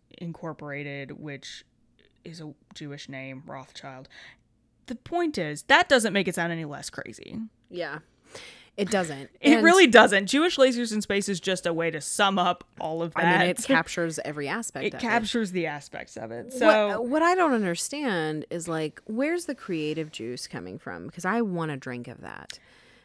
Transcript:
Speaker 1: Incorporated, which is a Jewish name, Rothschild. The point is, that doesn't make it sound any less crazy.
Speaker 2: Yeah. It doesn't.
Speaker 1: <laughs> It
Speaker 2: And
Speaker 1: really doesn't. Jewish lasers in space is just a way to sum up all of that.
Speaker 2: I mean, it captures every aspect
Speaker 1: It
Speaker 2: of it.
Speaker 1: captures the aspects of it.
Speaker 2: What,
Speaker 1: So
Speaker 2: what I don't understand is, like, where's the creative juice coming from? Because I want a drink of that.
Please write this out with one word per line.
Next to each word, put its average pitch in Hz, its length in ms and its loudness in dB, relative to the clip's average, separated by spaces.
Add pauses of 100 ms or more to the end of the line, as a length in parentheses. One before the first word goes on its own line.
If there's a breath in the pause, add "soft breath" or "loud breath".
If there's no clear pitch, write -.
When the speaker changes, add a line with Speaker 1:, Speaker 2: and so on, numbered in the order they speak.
(180)
Speaker 1:
Incorporated, 147 1000 -10
which 143 440 -14 (600)
is 170 160 -14
a 151 140 -14 (200)
Jewish 143 340 -14
name, 135 380 -12
Rothschild. 135 600 -16 (800 loud breath)
The 247 80 -8
point 330 440 -2
is, 151 260 -4
that 320 240 6
doesn't 226 240 4
make 190 160 2
it 180 60 -4
sound 170 180 -2
any 165 120 -6
less 147 260 -12
crazy. - 480 -14 (320)
Speaker 2:
Yeah. 160 280 -8 (800 loud breath)
It 180 140 0
doesn't. 160 440 -2
Speaker 1:
<laughs> - 80 -20
It 285 140 8
Speaker 2:
And 226 80 4
Speaker 1:
really 349 220 10
doesn't. 202 420 10
Jewish 320 280 2
lasers 240 380 4
in 208 80 -4
space 202 260 -2
is 190 120 -2
just 185 260 -4
a 170 80 -2
way 165 160 -2
to 156 100 -8
sum 196 380 0
up 180 260 0 (160)
all 160 220 -4
of 170 120 -6
that. 165 100 0
Speaker 2:
I 180 160 4
mean, 180 100 2
it 180 120 -4
captures 165 640 0
every 147 240 -8
aspect 175 380 -6
Speaker 1:
It - 80 -4
Speaker 2:
of - 60 -10
it. - 20 -8
Speaker 1:
captures 226 500 0
the 175 140 -2
aspects - 500 -12
of 110 140 -10
it. - 160 -10
Speaker 2:
What, 240 80 -14
Speaker 1:
So 214 480 4
Speaker 2:
what 262 200 0
I 349 120 4
don't 339 180 2
understand 180 960 -2
is, 170 200 -8
like, 156 360 -4
where's 294 400 -2
the 277 100 -6
creative 156 560 -4
juice 120 360 -10
coming 92 320 -10
from? 90 280 -12
Because 170 200 -10
I 226 160 0
want 170 280 -4
a 143 60 -6
drink 123 320 -10
of - 140 -16
that. - 360 -16 (460 soft breath)